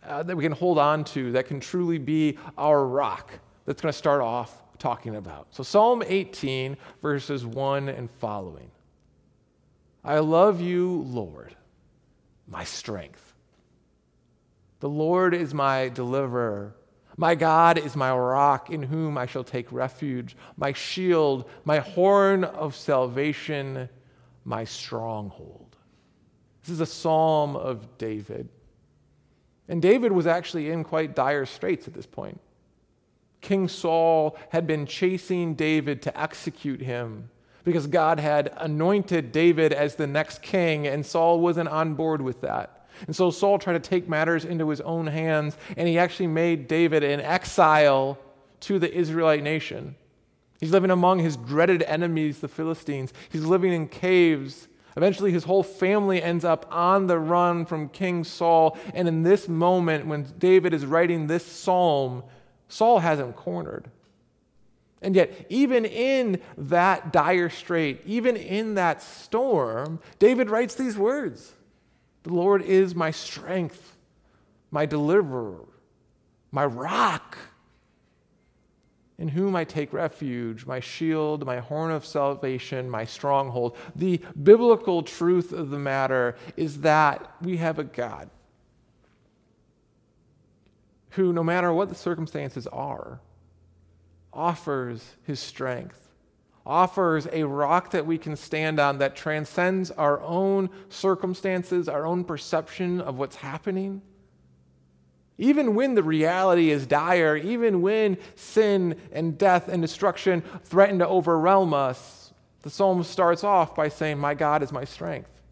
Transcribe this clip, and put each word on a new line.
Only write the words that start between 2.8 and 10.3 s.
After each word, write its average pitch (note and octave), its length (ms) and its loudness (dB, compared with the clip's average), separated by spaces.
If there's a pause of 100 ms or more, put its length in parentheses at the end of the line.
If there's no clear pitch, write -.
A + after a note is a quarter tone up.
rock B2+ 440 -2 (340)
that's C#3+ 160 -6
gonna D#3 120 -2
start C#3+ 280 2
off A#2+ 420 -4 (160)
talking A2+ 380 -6
about. E2 340 -14
So - 120 -14
Psalm A3+ 440 4
eighteen, C#3 680 -4 (240)
verses C#3 460 -4
one C3+ 420 -4
and B2+ 220 -10
following. F#2 600 -10 (1300)
"I D3+ 140 0
love E3+ 420 4